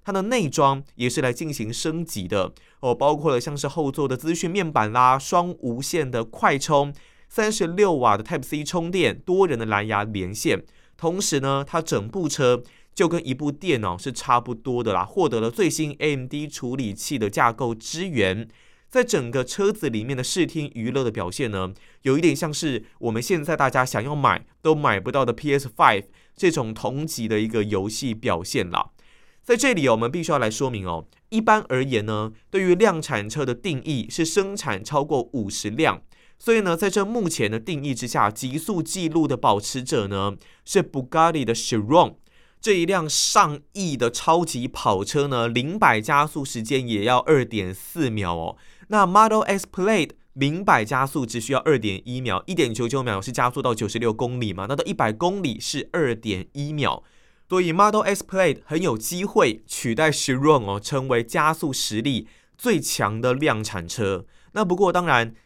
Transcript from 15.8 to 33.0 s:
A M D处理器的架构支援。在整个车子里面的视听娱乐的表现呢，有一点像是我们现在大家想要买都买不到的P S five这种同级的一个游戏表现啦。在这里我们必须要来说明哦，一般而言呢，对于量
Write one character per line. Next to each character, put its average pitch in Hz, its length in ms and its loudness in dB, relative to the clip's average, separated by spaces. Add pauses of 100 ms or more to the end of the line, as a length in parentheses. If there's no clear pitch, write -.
A 147 160 0
M 127 120 -8
D 151 200 -8
处 131 280 -8
理 117 180 -4
器 135 240 -6
的 107 120 0
架 120 220 4
构 117 220 -4
支 160 340 -8
援。 110 400 0 (420)
在 254 140 2
整 147 280 0
个 127 120 0
车 202 300 0
子 170 160 -4
里 107 140 -2
面 131 120 -6
的 127 80 -4
视 170 220 0
听 147 300 -6
娱 117 160 -4
乐 135 120 0
的 120 60 0
表 101 220 -4
现 123 180 -4
呢， 95 240 -4 (300)
有 135 120 4
一 160 60 2
点 160 140 4
像 151 180 -4
是 139 320 -4 (140)
我 117 100 -2
们 110 100 -2
现 160 240 0
在 151 140 -2
大 139 100 2
家 127 160 2
想 113 200 -2
要 143 100 -6
买 131 320 2 (160)
都 156 140 4
买 131 240 2
不 110 120 -6
到 135 140 2
的 120 80 0
P 147 180 -4
S 139 240 0
five 117 280 6 (320)
这 180 160 2
种 120 200 -4
同 131 360 -4
级 117 200 -6
的 110 120 2
一 110 80 2
个 110 160 0
游 101 260 -2
戏 117 240 -4
表 104 300 -2
现 92 260 -2
啦。 - 220 -2 (500)
在 240 160 2
这 254 160 4
里 143 160 4
我 113 60 8
们 117 160 0
必 170 100 -4
须 165 100 -4
要 147 60 2
来 113 120 2
说 131 200 -2
明 101 160 -6
哦， 85 220 -6 (220)
一 226 120 0
般 220 280 4
而 131 140 0
言 120 220 0
呢， 107 280 -4 (180)
对 196 100 0
于 180 140 4
量 180 260 4